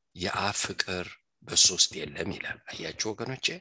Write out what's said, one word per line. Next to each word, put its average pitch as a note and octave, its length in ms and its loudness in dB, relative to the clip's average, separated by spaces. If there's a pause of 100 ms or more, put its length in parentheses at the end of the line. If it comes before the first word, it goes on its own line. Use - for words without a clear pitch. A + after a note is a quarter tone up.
(160)
የአብ G2 420 0
ፍቅር F#2 480 -2 (400)
በሱ - 260 6
ውስጥ - 220 4
የለም - 380 -4
ይላል። - 360 -8
አያችሁ - 400 -6
ወገኖቼ፣ A#2 400 -4 (140)